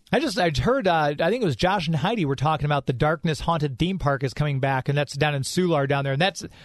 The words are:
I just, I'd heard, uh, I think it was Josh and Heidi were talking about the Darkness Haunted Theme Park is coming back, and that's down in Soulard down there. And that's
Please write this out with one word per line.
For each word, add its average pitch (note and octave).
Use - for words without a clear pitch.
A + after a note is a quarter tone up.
I A3+
just, A#3
I'd E3+
heard, G#3+
uh, D#3
I E3
think B3+
it G#3+
was C#3
Josh F3+
and E3
Heidi F#3
were C3+
talking D3
about D3
the -
Darkness D3+
Haunted D3+
Theme F3+
Park C3+
is B2+
coming C#3+
back, C3+
and C#3+
that's C#3+
down D3
in C3+
Soulard D#3
down C#3
there. C3+
And C#3+
that's G3